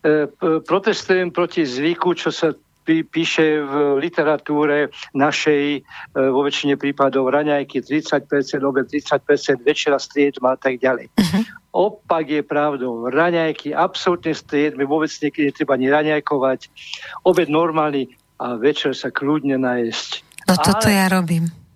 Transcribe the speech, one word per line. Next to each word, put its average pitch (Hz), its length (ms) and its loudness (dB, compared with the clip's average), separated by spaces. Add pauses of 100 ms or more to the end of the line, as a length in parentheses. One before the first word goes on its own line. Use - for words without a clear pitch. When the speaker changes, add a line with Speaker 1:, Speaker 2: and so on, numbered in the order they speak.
Speaker 1:
E, 151 240 2
p-, 160 320 -2
protestujem 185 720 0
proti 175 320 -2
zvyku, 160 560 -2
čo 160 160 -4
sa 165 160 0 (300)
pí-, 160 240 0
píše 156 560 0
v 143 400 2
literatúre 147 880 0 (240)
našej, 147 500 2 (140)
e, 127 40 -8 (360)
vo 135 240 2
väčšine 143 400 0
prípadov 135 480 0
raňajky 143 560 0
tridsať 147 400 -2
percent, 143 400 -2
obed 135 240 0
tridsať 147 320 -2
percent, 143 400 0
večera 139 400 0
striedma 135 560 0
a - 20 -20
tak 131 220 -4
ďalej. 127 320 -2
Speaker 2:
Mhm. 185 280 2 (300)
Speaker 1:
Opak 180 560 0
je 147 140 0
pravdou. 131 720 -2
Raňajky 160 640 0
absolútne 175 560 0
striedme, 143 560 -2
vôbec 156 240 0
niekedy 143 400 -2
netreba 139 240 0
ani 131 160 2
raňajkovať. 147 680 0 (600)
Obed 165 320 2
normálny 151 560 0 (320)
a 123 160 -6
večer 135 400 0
sa 123 160 -6
kľudne 139 480 0
najesť. 123 640 -4 (240)
Speaker 2:
No 185 80 4
toto 156 320 2
Speaker 1:
Ale 202 80 4
Speaker 2:
ja 190 160 2
robím. 170 320 0 (320)